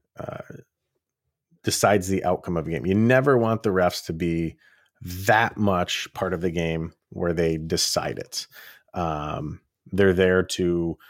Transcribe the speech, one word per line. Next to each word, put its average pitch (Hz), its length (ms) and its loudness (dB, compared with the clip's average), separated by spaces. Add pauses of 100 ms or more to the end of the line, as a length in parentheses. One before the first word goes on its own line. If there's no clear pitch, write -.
(200)
uh, - 220 -12 (1200)
decides 101 440 2
the 95 160 -2
outcome 90 320 -2
of 78 120 -2
a - 20 -8
game. 82 160 -4
You 95 100 2
never 127 420 4
want 113 260 0
the 110 60 2
refs 92 360 0
to 85 80 -6
be 82 420 -2 (460)
that 104 560 0
much 95 560 0
part 92 200 -4
of 87 80 -4
the 90 100 0
game 82 420 -2 (160)
where 90 240 -2
they 82 240 2
decide 80 600 -2
it. - 300 -12 (460)
Um, 76 640 -6 (320)
they're 95 220 4
there 92 300 4
to 87 540 -2 (120)